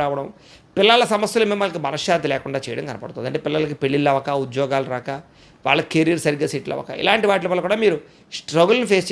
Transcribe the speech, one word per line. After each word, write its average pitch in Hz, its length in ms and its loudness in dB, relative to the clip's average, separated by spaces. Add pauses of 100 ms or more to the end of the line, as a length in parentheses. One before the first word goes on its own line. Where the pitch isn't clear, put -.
రావడం, 143 240 -2 (500)
పిల్లల 226 280 6
సమస్యలు 214 480 2
మిమ్మల్ని 196 340 -2
మనశ్శాంతి 151 420 0
లేకుండా 135 300 -4
చేయడం 127 280 -6
కనపడుతుంది. 117 440 -10
అంటే 147 140 -4
పిల్లలకి 147 380 -2
పెళ్ళిళ్ళు 143 300 2
అవ్వక, 135 180 -2 (140)
ఉద్యోగాలు 135 460 -2
రాక, 127 200 -8 (560)
వాళ్ళ 139 140 4 (120)
కెరీర్ 160 320 2
సరిగ్గా 147 280 0
సెటిల్ 139 240 -6
అవ్వక, 139 140 -10 (120)
ఇలాంటి 202 240 2
వాటి 190 260 2
వల్ల 180 140 0
కూడా 208 180 0
మీరు 180 120 4 (360)
స్ట్రగుల్ని 190 540 2
ఫేస్ 185 260 2